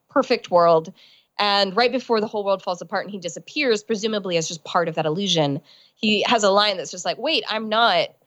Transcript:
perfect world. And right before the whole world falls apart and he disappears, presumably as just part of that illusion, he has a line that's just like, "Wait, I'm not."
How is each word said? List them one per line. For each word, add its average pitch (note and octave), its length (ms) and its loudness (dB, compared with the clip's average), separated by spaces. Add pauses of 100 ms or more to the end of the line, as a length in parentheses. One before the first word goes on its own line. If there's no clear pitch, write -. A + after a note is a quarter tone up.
perfect B3 420 0
world. E3+ 400 4 (500)
And G3+ 320 0
right A#3+ 180 2
before A#3+ 280 -2
the G#3 80 -2
whole G#3 160 -6
world G3 180 0
falls F3+ 200 -6
apart F3+ 240 -6
and G3 60 -12
he G#3 60 -10
disappears, G#3 640 -4
presumably G3+ 540 -2
as D#3+ 120 0
just - 180 -10
part F3 240 0
of E3 60 -8
that D#3+ 100 -2
illusion, D#3 560 0 (340)
he G#3+ 280 0
has A#3 200 2
a G3 80 6
line G3+ 240 4
that's - 160 -8
just F3+ 140 -10
like, E3+ 120 -4
"Wait, C#4 300 -2
I'm A3 220 -4
not." G#3+ 400 2 (180)